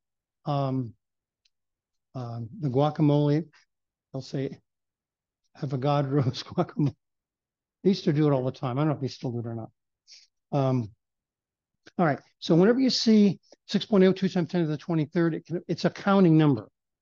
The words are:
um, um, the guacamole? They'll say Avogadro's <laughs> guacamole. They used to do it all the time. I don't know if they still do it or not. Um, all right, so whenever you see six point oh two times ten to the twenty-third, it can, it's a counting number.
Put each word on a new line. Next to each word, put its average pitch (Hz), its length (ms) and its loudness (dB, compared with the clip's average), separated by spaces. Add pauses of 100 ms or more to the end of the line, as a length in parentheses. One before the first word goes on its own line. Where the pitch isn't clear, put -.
(460)
um, 131 480 -4 (1200)
um, 117 340 -10 (100)
the 147 120 -4
guacamole? 147 760 2 (720)
They'll 135 80 -10
say 135 380 -10 (1000)
Avogadro's 139 800 -2
<laughs> - 20 -18
guacamole. - 500 -4 (880)
They 185 60 2
used 190 140 -2
to 165 100 0
do 151 140 2
it 143 40 2
all 131 140 0
the 131 40 -4
time. 131 280 -6
I - 20 0
don't 156 80 0
know 147 60 0
if 110 80 -10
they 131 60 -4
still 127 240 -10
do 120 80 -6
it 113 60 -8
or 117 80 -10
not. 113 160 -12 (840)
Um, 131 380 -2 (1080)
all 180 80 2
right, 135 140 -2 (180)
so - 160 0
whenever 214 260 4
you 262 80 2
see 208 520 2 (260)
six - 180 -4
point 190 200 4
oh 190 100 6
two 190 160 -4
times 175 180 -2
ten 175 140 -2
to 160 40 -2
the 151 120 -4
twenty-third, 165 560 -2
it - 100 -10
can, 170 240 -8
it's 170 160 -4
a 170 60 0
counting 190 480 4
number. 139 320 2 (320)